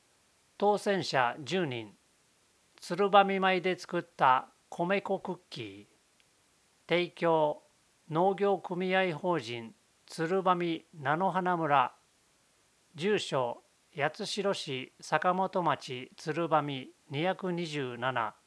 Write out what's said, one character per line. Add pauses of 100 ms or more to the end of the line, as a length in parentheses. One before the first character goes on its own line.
(580)
当
選
者
十
人、 (880)
鶴
羽
見
舞
で
作
っ
た (220)
米
粉
ク
ッ (120)
キ
ー。 (1000)
提
供、 (480)
農
業
組
合
法
人 (300)
鶴
羽
見 (120)
菜
の
花
村。 (1040)
住
所、 (300)
八
代
市
坂
本
町
鶴
羽
見 (220)
二
百
二
十
七。 (120)